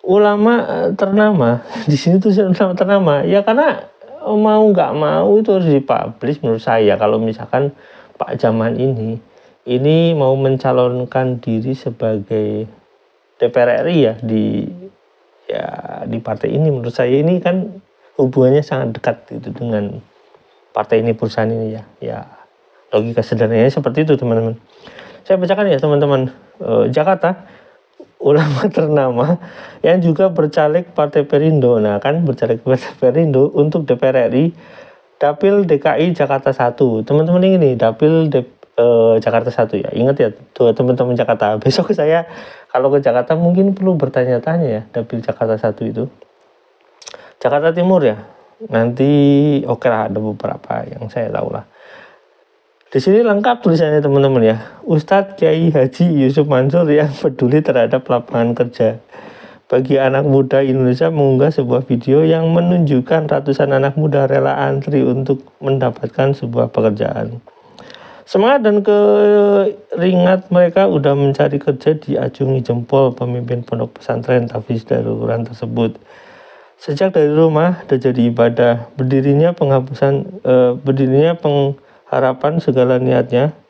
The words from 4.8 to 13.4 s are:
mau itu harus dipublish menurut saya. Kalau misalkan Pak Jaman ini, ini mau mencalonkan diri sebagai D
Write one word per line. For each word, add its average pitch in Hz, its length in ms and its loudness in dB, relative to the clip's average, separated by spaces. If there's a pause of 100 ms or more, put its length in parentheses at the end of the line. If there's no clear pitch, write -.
mau 185 480 2
itu 220 160 2
harus 175 160 2
dipublish 135 720 -2
menurut 113 160 -2
saya. 110 400 2
Kalau 110 160 2
misalkan 117 560 -4 (480)
Pak - 160 -6
Jaman 113 400 -2
ini, 113 480 -4 (460)
ini 156 480 2
mau 135 180 2
mencalonkan 127 1040 -2
diri 120 380 -4
sebagai 110 880 -6 (720)
D - 100 -2